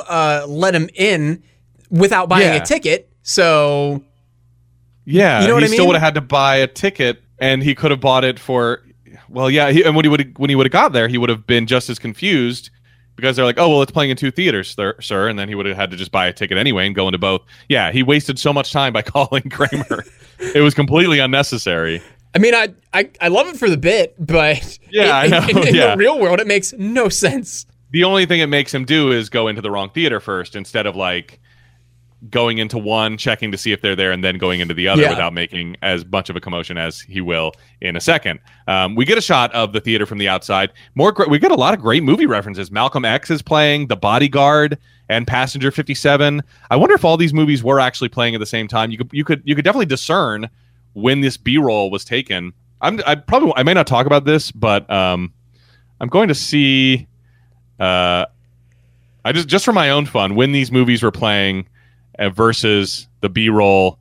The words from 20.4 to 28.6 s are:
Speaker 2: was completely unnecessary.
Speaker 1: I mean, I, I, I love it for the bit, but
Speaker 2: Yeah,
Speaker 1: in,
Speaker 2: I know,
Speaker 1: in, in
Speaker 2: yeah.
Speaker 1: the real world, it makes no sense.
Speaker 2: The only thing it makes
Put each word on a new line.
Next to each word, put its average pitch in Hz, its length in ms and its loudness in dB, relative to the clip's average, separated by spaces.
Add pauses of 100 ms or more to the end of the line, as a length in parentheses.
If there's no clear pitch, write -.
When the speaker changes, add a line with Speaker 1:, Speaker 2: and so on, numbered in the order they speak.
Speaker 2:
was 147 120 6
completely 147 460 2
unnecessary. 104 800 -2 (320)
Speaker 1:
I - 60 0
mean, 233 160 4
I, 220 140 0 (240)
I, 202 160 -2 (100)
I 175 80 0
love 220 200 2
it 330 100 -12
for 226 120 0
the 165 80 2
bit, 170 400 0
but 151 640 -2 (100)
Speaker 2:
Yeah, 175 360 2
Speaker 1:
in, - 80 4
Speaker 2:
I 165 60 4
know, - 80 0 (140)
Speaker 1:
in, 151 60 2
in 127 80 4
Speaker 2:
yeah. 123 160 4
Speaker 1:
the 104 60 0
real 262 200 2
world, 185 220 0
it 220 80 -4
makes 202 260 -2
no 226 360 -2
sense. - 560 -6 (260)
Speaker 2:
The 175 140 2
only 190 200 2
thing 170 140 0
it 156 80 0
makes 143 260 -2